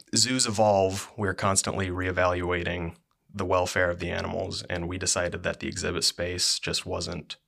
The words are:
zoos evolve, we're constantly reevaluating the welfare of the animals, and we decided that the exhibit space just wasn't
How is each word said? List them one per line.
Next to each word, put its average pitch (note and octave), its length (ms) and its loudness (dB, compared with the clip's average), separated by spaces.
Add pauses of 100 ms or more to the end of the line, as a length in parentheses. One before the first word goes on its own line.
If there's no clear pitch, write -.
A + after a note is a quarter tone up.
(160)
zoos B2 320 4
evolve, G2 680 4
we're G2 160 0
constantly F#2+ 560 0
reevaluating F2+ 1040 0 (380)
the G2+ 120 -4
welfare F2+ 440 2
of F2 100 -2
the F2 100 -4
animals, F2+ 600 -4
and F2 180 -4
we F#2 100 -6
decided F2 460 -2
that F2 160 -4
the E2+ 80 -6
exhibit F2 380 -4
space - 540 -2
just - 260 -4
wasn't F2 500 -6 (120)